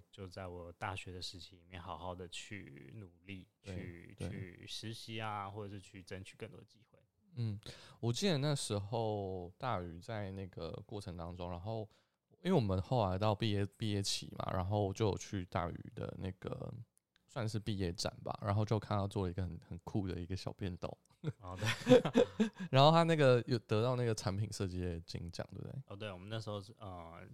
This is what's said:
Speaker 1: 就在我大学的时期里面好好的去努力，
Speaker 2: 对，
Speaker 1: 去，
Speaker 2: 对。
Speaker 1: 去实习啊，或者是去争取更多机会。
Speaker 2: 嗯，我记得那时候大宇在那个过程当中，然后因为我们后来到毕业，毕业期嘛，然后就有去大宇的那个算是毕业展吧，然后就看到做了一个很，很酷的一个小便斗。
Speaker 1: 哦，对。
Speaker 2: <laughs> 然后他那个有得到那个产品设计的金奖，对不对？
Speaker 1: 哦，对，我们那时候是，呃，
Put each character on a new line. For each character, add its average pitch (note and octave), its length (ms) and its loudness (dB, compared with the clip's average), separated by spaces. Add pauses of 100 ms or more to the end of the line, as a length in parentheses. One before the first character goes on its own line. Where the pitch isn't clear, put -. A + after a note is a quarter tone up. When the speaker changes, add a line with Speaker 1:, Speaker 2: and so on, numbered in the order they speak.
(100)
Speaker 1:
就 G2 160 -12
在 F#2 200 -8
我 F2 260 -10
大 G2 220 -4
学 F#2+ 160 -8
的 F2+ 100 -10
时 - 160 -8
期 F2 200 -16
里 E2+ 80 -20
面 F2+ 160 -12
好 E2 160 -8
好 F2+ 180 -6
的 F2+ 140 -10
去 C#2+ 680 -12
努 G2 160 -14 (140)
力， F#2+ 200 -12 (160)
Speaker 2:
对， G2 140 -8
Speaker 1:
去， F2 420 -10
Speaker 2:
对。 F#2 120 -4
Speaker 1:
去 F#2+ 380 -10
实 - 260 -6
习 A2 260 -8
啊， G#2 300 -4
或 G2+ 180 -8
者 G2 60 -10
是 G2+ 80 -10
去 F#2+ 200 -16
争 F#2 220 -10
取 - 140 -18
更 A2 120 -10
多 - 140 -18
机 G#2 160 -20 (100)
会。 - 100 -20 (340)
Speaker 2:
嗯， A2 260 -2 (400)
我 A#2 140 2
记 G3 160 2
得 D#3 80 4
那 C#3+ 180 2
时 G#2+ 220 0
候 G2+ 800 -2
大 A2+ 240 -2
宇 E2+ 180 -8
在 G#2 320 -4
那 G2 160 -6
个 E2 240 -6 (140)
过 G#2 160 -8
程 F2 160 -8
当 F2 180 -6
中， F2 160 -4
然 F2 80 -6
后 G#2+ 300 -4 (540)
因 F3+ 80 4
为 - 20 6
我 D#3 80 8
们 F#2+ 200 4
后 A2 280 4
来 F#2+ 80 2
到 G#2+ 180 6
毕 A2 160 2
业， G2+ 140 4 (120)
毕 G#2+ 140 0
业 G2+ 100 2
期 - 360 -2
嘛， - 160 -2
然 F#2 140 2
后 G#2 260 4
就 A2 140 2
有 F2+ 100 2
去 F#2+ 280 -4
大 F2 240 0
宇 - 240 -8
的 - 240 -6
那 F#2+ 140 -4
个 - 420 -6 (540)
算 A#2 200 -4
是 G#2+ 120 -2
毕 G#2 180 -2
业 F#2 140 0
展 - 200 -2 (120)
吧， - 180 -4
然 G2+ 140 2
后 G#2+ 80 4
就 G#2+ 160 4
看 G#2 180 0
到 G2 100 0
做 G2+ 180 0
了 F2+ 40 2
一 F2 40 -4
个 F#2 100 0
很， E2 240 -4
很 E2+ 120 -8
酷 G2 280 0
的 F2+ 120 -4
一 F2 60 -6
个 F#2 100 -4
小 - 180 -4
便 F2+ 240 -4
斗。 - 200 -8 (440)
Speaker 1:
哦， F#2 180 -10
对。 A#3 400 8 (400)
Speaker 2:
<laughs> G#3+ 320 0
然 C3 100 10
后 D3+ 100 12
他 E3 120 8
那 E3 100 6
个 B2+ 320 8
有 B2 140 2
得 A2 240 2
到 B2+ 140 2
那 B2 80 2
个 A2+ 100 4
产 G2 220 0
品 A2 160 0
设 G2+ 120 0
计 F2+ 140 -2
的 F2+ 220 0
金 E2+ 280 -8
奖， - 220 -6
对 - 80 -10
不 - 80 -6
对？ C3+ 200 -8
Speaker 1:
哦， G#2 100 -12
对， G#2+ 160 -6
我 F2+ 40 -12
们 F#2+ 120 -12
那 A2+ 100 -4
时 G#2+ 100 -8
候 G#2 120 -4
是， F#2 180 -14
呃， F2+ 540 -12